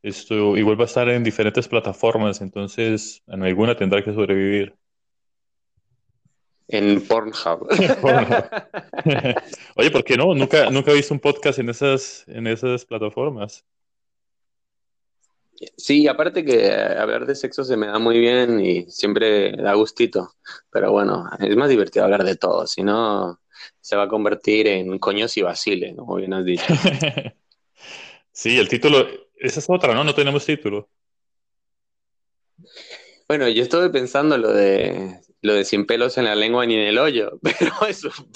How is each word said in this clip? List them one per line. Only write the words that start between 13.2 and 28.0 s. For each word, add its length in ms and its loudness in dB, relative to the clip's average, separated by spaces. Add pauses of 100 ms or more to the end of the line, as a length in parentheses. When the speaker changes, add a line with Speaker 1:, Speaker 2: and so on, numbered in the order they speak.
Speaker 2:
Sí, 320 2
aparte 360 0
que, 240 4
eh, 300 0
hablar 280 -2
de 80 -2
sexo 300 -8
se 120 -2
me 120 -2
da 100 -2
muy 200 4
bien 420 4
y 300 0
siempre 680 0
da 180 0
gustito. 580 0 (380)
Pero 220 0
bueno, 360 0 (120)
es 160 2
más 120 2
divertido 380 2
hablar 180 2
de 120 0
todo, 300 0
si 160 -6
no, 580 -2 (400)
se 160 -4
va 80 0
a 40 -4
convertir 600 0
en 300 -2
coños 380 -4
y 60 -2
vaciles, 520 -4
¿no? 120 -16
Como 100 -6
bien 160 -6
has 140 -4
dicho. 180 -2
Speaker 1:
<laughs> 680 -2 (1000)